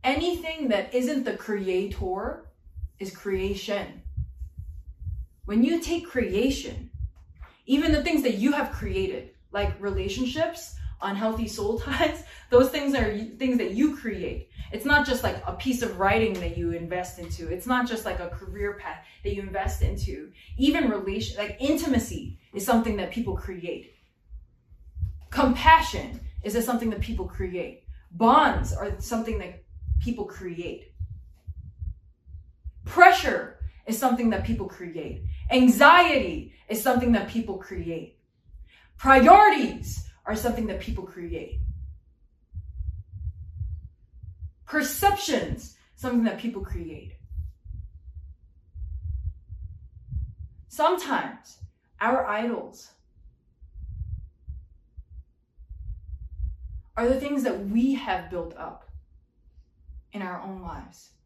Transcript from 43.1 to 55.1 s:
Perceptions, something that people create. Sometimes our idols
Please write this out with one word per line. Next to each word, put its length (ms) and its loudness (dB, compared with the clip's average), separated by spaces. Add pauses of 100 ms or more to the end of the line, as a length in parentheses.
Perceptions, 1120 0 (200)
something 280 0
that 140 0
people 260 -6
create. 500 -10 (3500)
Sometimes 920 0 (420)
our 260 2
idols 640 -4 (4000)